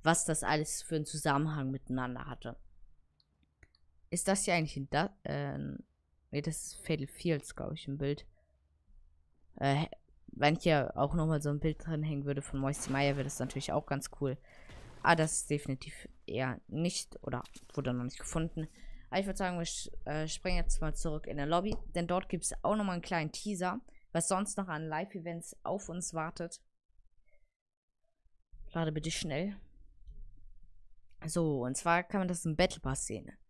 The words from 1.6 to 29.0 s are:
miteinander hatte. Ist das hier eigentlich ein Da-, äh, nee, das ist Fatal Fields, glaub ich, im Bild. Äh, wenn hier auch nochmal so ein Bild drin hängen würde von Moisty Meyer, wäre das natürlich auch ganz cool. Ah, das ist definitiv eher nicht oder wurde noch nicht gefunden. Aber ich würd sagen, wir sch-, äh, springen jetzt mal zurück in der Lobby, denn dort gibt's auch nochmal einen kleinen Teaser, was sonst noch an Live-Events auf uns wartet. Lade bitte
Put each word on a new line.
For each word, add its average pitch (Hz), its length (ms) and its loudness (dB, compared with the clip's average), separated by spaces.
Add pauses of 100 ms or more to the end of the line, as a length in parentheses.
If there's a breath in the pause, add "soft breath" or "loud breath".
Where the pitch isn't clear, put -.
miteinander 127 560 -2
hatte. 123 300 -8 (1500)
Ist - 180 0
das 196 160 4
hier 185 100 4
eigentlich 160 220 2
ein 139 140 -4
Da-, 156 320 2
äh, 143 340 -2 (720)
nee, 147 120 -2
das 160 140 -2
ist - 300 -10
Fatal 151 200 0
Fields, - 500 0
glaub - 160 -4
ich, - 160 -8
im 139 80 -4
Bild. 143 300 -2 (1300)
Äh, 139 300 2 (480)
wenn 151 220 6
hier 151 400 4
auch 143 180 2
nochmal 160 260 4
so 147 100 0
ein 147 100 0
Bild 156 260 0
drin 156 160 0
hängen 147 220 0
würde 143 180 0
von - 180 -2
Moisty 135 300 0
Meyer, 139 260 4
wäre 135 80 0
das 139 140 -4
natürlich 135 340 -2
auch - 140 2
ganz 139 240 -2 (100)
cool. 139 160 0 (680 loud breath)
Ah, 165 120 8
das 156 240 4
ist - 120 -4
definitiv - 580 -4 (180)
eher 127 420 -2
nicht - 540 -2
oder 123 200 -2 (320)
wurde 131 180 0
noch 123 120 0
nicht 131 140 -6
gefunden. 160 500 -2 (420 loud breath)
Aber 190 100 2
ich 196 60 0
würd 190 100 -2
sagen, 180 220 0
wir 170 80 0
sch-, - 240 -4 (160)
äh, 156 200 0
springen 175 300 2
jetzt - 240 6
mal 160 140 2
zurück 156 320 0
in 131 100 -4
der 143 100 2
Lobby, 170 300 4 (180)
denn 170 120 2
dort 180 220 2
gibt's - 340 -2
auch 208 140 4
nochmal 196 180 2
einen 175 80 -2
kleinen 160 300 0
Teaser, 190 480 -2 (320 soft breath)
was 165 160 2
sonst 196 280 2
noch 190 120 -2
an 160 200 -2
Live-Events 170 760 -4
auf 196 240 -2
uns 170 260 -6
wartet. 170 480 -4 (2000)
Lade 165 220 2
bitte 156 180 -2